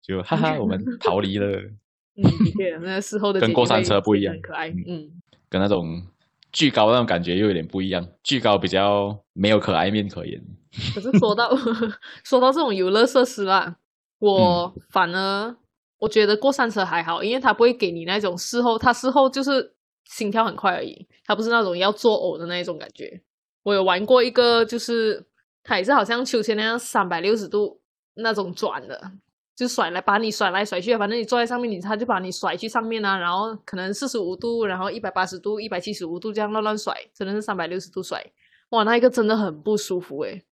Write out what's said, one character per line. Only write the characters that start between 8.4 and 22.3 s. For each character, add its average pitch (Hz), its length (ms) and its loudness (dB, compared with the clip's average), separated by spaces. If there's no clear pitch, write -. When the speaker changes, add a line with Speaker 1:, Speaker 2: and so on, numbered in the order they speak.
Speaker 1:
比 92 100 0
较 101 500 2
没 98 160 2
有 107 80 6
可 98 160 0
爱 85 160 2
面 104 180 -2
可 85 180 -10
言。 - 140 -12
Speaker 2:
可 202 80 -8
是 240 160 -4
说 208 160 4
到， 233 160 0
<laughs> - 380 -12
说 254 160 4
到 262 120 6
这 285 80 2
种 262 140 0
游 185 160 0
乐 214 160 4
设 247 180 4
施 214 220 -2
啦， 180 320 0
我 180 560 4
Speaker 1:
嗯。 - 140 -16
Speaker 2:
反 175 260 2
而， 196 400 -2
我 214 100 -2
觉 214 160 4
得 208 100 4
过 262 160 2
山 254 180 0
车 208 140 -2
还 170 180 -2
好， 170 220 -4
因 214 100 -2
为 262 60 -2
它 254 140 2
不 202 80 2
会 240 120 6
给 208 180 -2
你 165 140 -10
那 190 140 -2
种 185 180 -4
事 240 240 -2
后， 233 160 2
它 240 140 2
事 247 180 0
后 269 200 4
就 269 140 -4
是 269 300 0
心 208 260 -6
跳 226 120 2
很 208 120 -2
快 185 200 0
而 - 80 -6
已， - 240 -14
它 214 100 0
不 208 60 -6
是 220 80 -2
那 233 140 4
种 180 140 -2
要 190 140 2
作 220 260 2
呕 175 200 -2